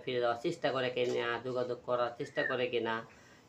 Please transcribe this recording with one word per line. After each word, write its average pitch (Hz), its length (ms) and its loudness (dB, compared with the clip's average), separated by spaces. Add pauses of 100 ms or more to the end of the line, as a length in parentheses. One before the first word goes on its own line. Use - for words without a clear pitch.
ফিরে 123 160 0
দেওয়ার 120 220 2
চেষ্টা 131 300 0
করে 127 180 2
কিনা, 120 540 2
যোগাযোগ 123 420 -2
করার 120 320 2
চেষ্টা - 240 -4
করে 127 260 0
কিনা, 113 380 0 (420)